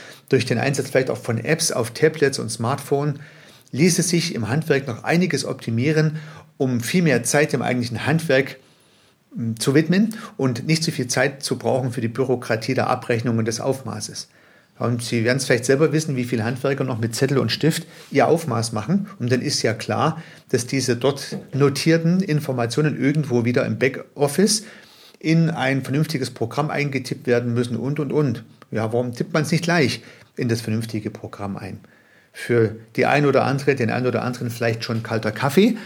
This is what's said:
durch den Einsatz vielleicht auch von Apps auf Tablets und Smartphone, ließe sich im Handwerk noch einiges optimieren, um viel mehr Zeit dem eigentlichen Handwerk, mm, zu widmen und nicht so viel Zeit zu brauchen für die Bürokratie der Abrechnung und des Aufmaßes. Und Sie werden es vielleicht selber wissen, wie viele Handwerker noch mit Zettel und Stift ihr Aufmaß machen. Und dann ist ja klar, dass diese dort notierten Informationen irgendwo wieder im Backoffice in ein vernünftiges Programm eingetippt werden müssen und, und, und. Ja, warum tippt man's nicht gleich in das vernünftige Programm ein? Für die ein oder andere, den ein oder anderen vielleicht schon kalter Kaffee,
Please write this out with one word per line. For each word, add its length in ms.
durch 160
den 140
Einsatz 320
vielleicht 180
auch 80
von 260
Apps 280
auf 200
Tablets 480
und 100
Smartphone, 680
ließe 320
sich 320
im 120
Handwerk 400
noch 160
einiges 400
optimieren, 760
um 220
viel 220
mehr 220
Zeit 300
dem 100
eigentlichen 420
Handwerk, 520
mm, 220
zu 160
widmen 420
und 300
nicht 160
so 80
viel 160
Zeit 360
zu 140
brauchen 340
für 100
die 60
Bürokratie 680
der 120
Abrechnung 500
und 80
des 140
Aufmaßes. 720
Und 260
Sie 200
werden 140
es 80
vielleicht 200
selber 280
wissen, 240
wie 80
viele 180
Handwerker 400
noch 160
mit 160
Zettel 220
und 140
Stift 360
ihr 160
Aufmaß 460
machen. 340
Und 120
dann 100
ist 200
ja 120
klar, 480
dass 180
diese 300
dort 400
notierten 640
Informationen 800
irgendwo 460
wieder 200
im 140
Backoffice 840
in 300
ein 320
vernünftiges 480
Programm 400
eingetippt 560
werden 280
müssen 240
und, 220
und, 120
und. 320
Ja, 220
warum 220
tippt 200
man's 180
nicht 120
gleich 400
in 140
das 100
vernünftige 500
Programm 460
ein? 240
Für 420
die 80
ein 200
oder 200
andere, 300
den 140
ein 160
oder 180
anderen 260
vielleicht 340
schon 200
kalter 280
Kaffee, 540